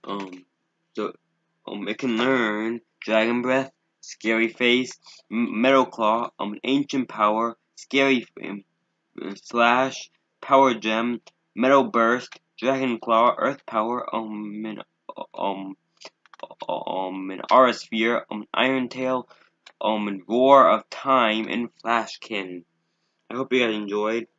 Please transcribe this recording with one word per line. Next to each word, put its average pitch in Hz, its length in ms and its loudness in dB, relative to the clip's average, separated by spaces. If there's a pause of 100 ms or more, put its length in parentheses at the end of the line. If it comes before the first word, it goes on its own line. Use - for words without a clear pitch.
um, 95 400 -10 (500)
so, 107 180 -6 (540)
um, 101 220 -8
it 110 100 -6
can 120 180 -2
learn 117 640 -2 (200)
Dragon 113 420 0
Breath, 131 300 0 (280)
Scary 113 460 -2
Face, 123 500 0 (360)
M-, 113 280 -2
Metal 131 240 4
Claw, 113 540 -2
um, 104 240 -6
Ancient 139 460 -2
Power, 110 480 0 (180)
Scary, 135 500 2 (160)
um, 98 220 -10 (800)
Slash, 120 680 0 (320)
Power 135 340 4
Gem, 113 460 -2 (360)
Metal 131 340 4
Burst, 117 480 0 (180)
Dragon 131 460 -2
Claw, 117 340 4
Earth 135 300 -4
Power, 117 480 -4
um, 107 500 -8
and, 107 200 -12 (520)
um, 95 400 -6 (920)
um, 95 640 -6
an 92 80 -12 (100)
Aura 123 220 6
Sphere, 113 580 -2
um, 107 140 -8 (100)
Iron 127 340 0
Tail, 127 400 -4 (520)
um, 107 260 -2
and 98 220 -6
Roar 127 420 6
of 110 180 0
Time, 113 600 0
and 117 200 -4 (140)
Flash 117 360 -2
Cannon. 92 460 -10 (640)
I - 60 -12
hope 127 180 -4
you 127 60 2
guys 113 160 2
enjoyed. 107 540 -4 (100)